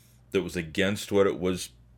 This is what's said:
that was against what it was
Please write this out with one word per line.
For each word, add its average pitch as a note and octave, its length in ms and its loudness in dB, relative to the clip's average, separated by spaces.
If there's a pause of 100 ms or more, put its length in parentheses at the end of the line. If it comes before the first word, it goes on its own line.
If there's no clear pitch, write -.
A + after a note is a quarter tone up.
(320)
that F#2+ 120 0
was E2+ 120 -8
against F#2 560 -2
what G2 160 6
it - 120 -2
was F#2 300 -2 (280)